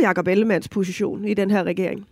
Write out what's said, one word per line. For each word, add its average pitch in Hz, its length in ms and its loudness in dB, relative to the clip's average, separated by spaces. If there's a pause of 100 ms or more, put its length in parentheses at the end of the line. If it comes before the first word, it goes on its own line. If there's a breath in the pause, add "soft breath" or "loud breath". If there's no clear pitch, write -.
Jakob 180 260 2
Ellemanns 202 400 2
position 196 560 -4
i 208 100 -2
den 196 160 0
her 196 140 2
regering? 180 480 -4